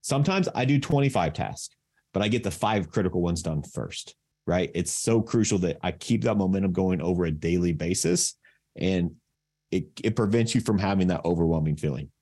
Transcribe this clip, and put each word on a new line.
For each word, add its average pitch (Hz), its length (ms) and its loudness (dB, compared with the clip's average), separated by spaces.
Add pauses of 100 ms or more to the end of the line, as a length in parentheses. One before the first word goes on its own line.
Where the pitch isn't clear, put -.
Sometimes 170 520 2
I 127 120 0
do 143 120 4
twenty-five 139 540 2
tasks, - 420 -8 (380)
but 95 100 0
I 107 60 2
get 117 140 2
the 98 80 -2
five 104 400 -2
critical 92 320 0
ones 85 180 0
done 78 220 -4
first, - 520 -10 (320)
right? 90 280 0
It's 87 180 -2
so 113 300 0
crucial 113 380 0
that 87 220 -2
I 90 100 -2
keep 113 320 -2
that 113 120 2
momentum 95 360 0
going 92 280 0
over 87 240 0
a 80 60 0
daily 85 420 0
basis, 85 640 0 (420)
and 90 360 0 (580)
it, 92 160 -2 (160)
it 113 140 0
prevents 113 380 2
you 127 60 4
from 104 180 0
having 95 280 2
that 87 180 0
overwhelming 82 520 2
feeling. 71 340 -4 (120)